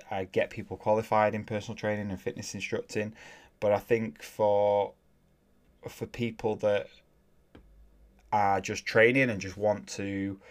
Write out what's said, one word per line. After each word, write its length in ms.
I 140
get 260
people 260
qualified 600
in 80
personal 320
training 340
and 100
fitness 360
instructing. 580
But 140
I 40
think 460
for, 680
for 200
people 480
that 320
are 260
just 280
training 420
and 100
just 160
want 340
to 500